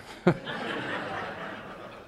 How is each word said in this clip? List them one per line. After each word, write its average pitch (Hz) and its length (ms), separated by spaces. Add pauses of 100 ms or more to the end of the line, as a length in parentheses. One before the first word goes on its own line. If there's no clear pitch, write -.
(240)
<laughs> 175 80 (1800)